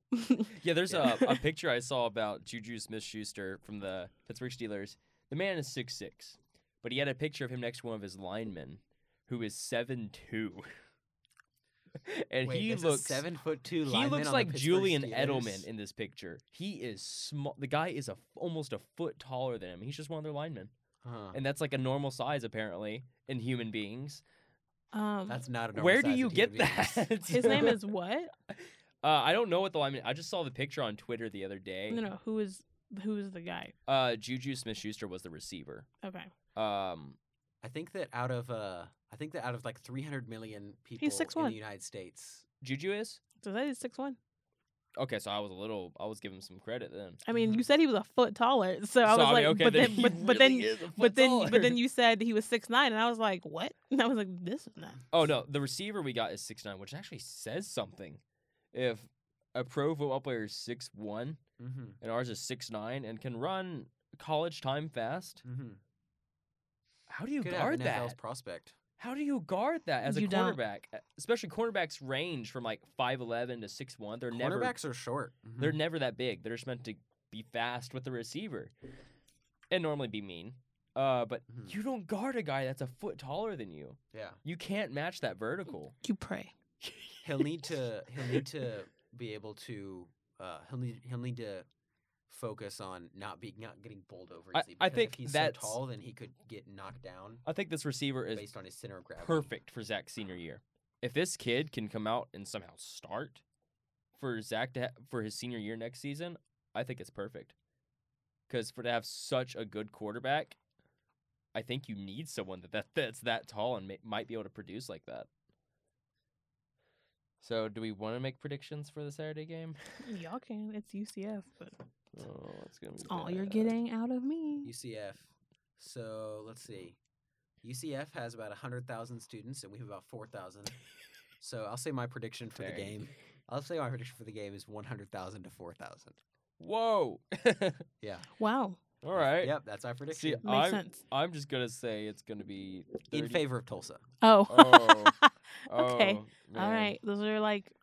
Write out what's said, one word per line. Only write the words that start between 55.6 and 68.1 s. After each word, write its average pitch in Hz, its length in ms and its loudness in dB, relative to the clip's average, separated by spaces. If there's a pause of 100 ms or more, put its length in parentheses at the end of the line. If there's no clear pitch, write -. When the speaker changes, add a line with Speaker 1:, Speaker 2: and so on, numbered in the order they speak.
Speaker 2:
receiver 196 420 -2
we 135 100 -2
got 113 200 0
is 104 100 -8
six - 220 -14
nine, 98 140 -8
which 101 160 -12
actually 107 240 -12
says 165 480 -8
something. 95 520 -8 (540)
If 120 260 0 (560)
a 127 100 -2
pro 147 300 0
football 139 260 0
player 123 240 -2
is 104 100 -8
six - 400 -8
one 107 420 -6 (260)
Speaker 3:
Mm-hmm. 127 220 -8 (180)
Speaker 2:
and 113 80 -6
ours 123 200 0
is 104 100 -6
six - 300 -8
nine 113 340 -4
and 113 160 -8
can 120 160 -6
run 180 500 -4 (320)
college 156 420 -2
time 139 280 -2
fast, 131 600 -4
Speaker 3:
Mm-hmm. 123 200 -8 (1400)
Speaker 2:
how - 180 -8
do 277 60 -4
you 277 100 0
Speaker 3:
Could 175 100 -2
have 180 100 0
Speaker 2:
guard 277 180 2
Speaker 3:
N 127 60 -2
F 120 160 2
L's 120 80 -2